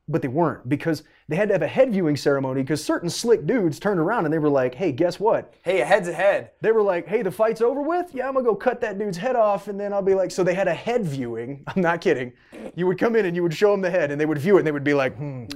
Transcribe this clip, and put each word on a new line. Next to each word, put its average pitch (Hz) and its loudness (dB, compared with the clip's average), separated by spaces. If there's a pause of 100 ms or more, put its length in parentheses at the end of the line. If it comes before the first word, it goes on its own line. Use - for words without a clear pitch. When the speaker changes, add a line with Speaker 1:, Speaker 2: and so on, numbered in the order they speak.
Speaker 1:
but 160 0
they 143 -2
weren't, 135 0
because 147 -2 (240)
they 147 -4
had 202 0
to 202 2
have 180 2
a 151 -2
head 233 2
viewing 175 2
ceremony, 135 0
'cause 147 -2
certain 294 -2
slick 208 2
dudes 180 0
turned 196 0
around 196 0
and 151 0
they 165 2
were 151 2
like, 127 2
"Hey, 147 -2
guess 170 0
what?" 202 0 (100)
Speaker 2:
Hey, 180 0
a 147 0
head's 180 2
a 170 -4
head. 170 0 (100)
Speaker 1:
They 202 2
were 226 4
like, 185 0
"Hey, 214 -2
the 190 -2
fight's 220 0
over 254 0
with? 349 -2
Yeah, 247 -6
I'm 269 -6
gonna 262 0
go 220 2
cut 240 -2
that 208 -6
dude's 202 -4
head 247 -2
off," 208 0
and 202 -8
then 202 -6
I'll 202 -2
be 190 2
like, 185 0
so 185 0
they 180 2
had 185 0
a 165 2
head 220 -2
viewing. 131 -6
<laughs> - -16
I'm 190 -2
not 170 2
kidding. 127 0 (420)
You 175 -2
would 180 0
come 226 2
in 208 4
and 170 -2
you 175 -2
would 170 0
show 202 4
'em 190 -2
the 185 0
head, 170 2
and 143 -4
they 151 0
would 156 0
view 175 4
it, 170 8
and 151 2
they 156 0
would 143 -2
be 147 2
like, 135 2
"Hmm, 131 -10 (120)